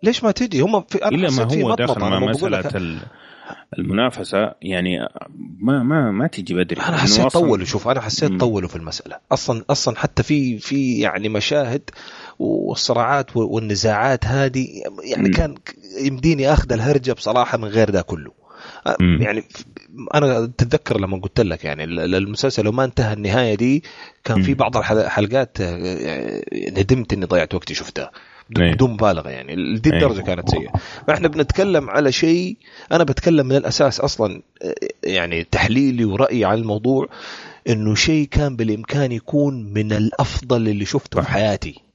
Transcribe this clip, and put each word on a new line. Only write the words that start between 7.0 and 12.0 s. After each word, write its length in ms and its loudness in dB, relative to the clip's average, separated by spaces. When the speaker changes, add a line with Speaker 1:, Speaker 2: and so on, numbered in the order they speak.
Speaker 2:
أصلا 160 4
Speaker 1:
طولوا، 240 2
شوف، 220 -4
أنا 140 0
حسيت 300 -2
Speaker 2:
مم. 60 -2
Speaker 1:
طولوا 320 0
في 60 -14
المسألة. 400 -12
أصلا، 380 -2
أصلا 280 0
حتى 260 -2
في، 360 0
في 400 -2
يعني 300 -2
مشاهد 600 -2